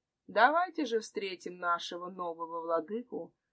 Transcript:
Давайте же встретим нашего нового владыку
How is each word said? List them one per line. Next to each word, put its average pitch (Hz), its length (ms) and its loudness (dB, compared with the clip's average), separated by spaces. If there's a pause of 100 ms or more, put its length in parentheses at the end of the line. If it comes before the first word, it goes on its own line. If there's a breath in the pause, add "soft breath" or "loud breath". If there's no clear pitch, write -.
(280)
Давайте 294 580 4
же 226 140 0
встретим 185 580 -6
нашего 175 520 -2
нового 170 520 -6
владыку 170 720 -4 (200)